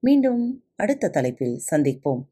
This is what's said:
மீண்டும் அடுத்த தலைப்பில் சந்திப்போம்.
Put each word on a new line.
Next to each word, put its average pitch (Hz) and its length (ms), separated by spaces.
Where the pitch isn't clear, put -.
மீண்டும் 254 640
அடுத்த 214 320
தலைப்பில் 127 520
சந்திப்போம். 139 600